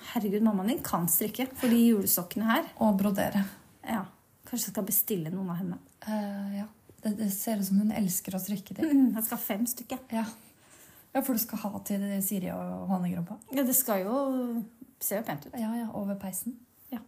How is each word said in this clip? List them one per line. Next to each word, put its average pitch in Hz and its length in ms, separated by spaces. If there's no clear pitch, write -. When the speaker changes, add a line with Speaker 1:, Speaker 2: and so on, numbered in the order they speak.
Speaker 1:
«Herregud, 208 300
mammaen 202 240
din 285 160
kan 175 240
strikke, 220 480
for 254 140
de 233 100
julesokkene 202 560
her.» 277 240
Speaker 2:
Og 214 180
brodere. 196 460
Speaker 1:
Ja. 214 200
Kanskje 233 240
jeg - 60
skal 202 100
bestille 170 480
noen 185 160
av 175 80
henne. 175 220
Speaker 2:
Eh, 202 540
ja. 214 80
Det, 214 160
det 214 140
ser 214 260
ut 196 80
som 196 160
hun 214 100
elsker 190 460
å - 20
strikke 202 380
det. 320 80
Speaker 1:
Mm, 269 300
jeg 220 100
skal 233 120
ha - 60
fem 214 220
stykker. 254 340
Speaker 2:
Ja. 226 140
Ja, 269 80
for 262 120
du 226 80
skal - 180
ha 202 200
til 196 220
det 196 220
Siri 185 260
og 180 400
Honningrompa. 180 460
Speaker 1:
Ja, 269 120
det 254 120
skal 202 260
jo, 202 120
ser 202 200
jo 226 80
pent - 180
ut. - 140
Speaker 2:
Ja, 220 160
ja, 233 180
over 202 220
peisen. 196 400
Speaker 1:
Ja. 247 80